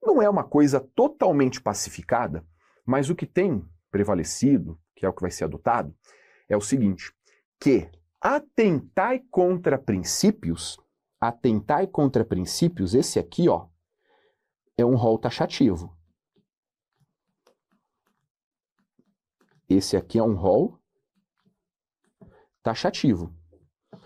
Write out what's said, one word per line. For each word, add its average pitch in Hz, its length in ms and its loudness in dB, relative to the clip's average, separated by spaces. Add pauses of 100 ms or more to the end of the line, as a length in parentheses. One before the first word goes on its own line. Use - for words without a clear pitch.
Não 392 200 4
é 208 80 4
uma 190 140 0
coisa 143 360 4
totalmente 160 840 0
pacificada, 101 840 -4 (400)
mas 135 240 0
o 170 60 -2
que 156 100 -8
tem 175 380 -2 (280)
prevalecido, 98 880 0 (160)
que - 100 -6
é - 40 0
o - 40 -2
que - 80 -18
vai 90 100 -4
ser - 120 -8
adotado, 80 520 -4 (540)
é 104 80 2
o 104 40 0
seguinte, 104 520 -2 (460)
que - 300 2 (300)
atentar 226 1000 -2 (100)
contra 180 480 0
princípios, 92 1040 -2 (400)
atentar 117 680 0
contra 135 380 0
princípios, 95 680 -2
esse - 240 0
aqui, - 280 0
ó, 90 200 0 (1080)
é 120 80 2
um 127 100 4
rol 113 240 2
taxativo. 117 760 -2 (3750)
Esse 95 260 2
aqui - 220 -2
é 113 60 2
um 110 120 2
rol 98 440 2 (1800)
taxativo. 113 720 -2 (720)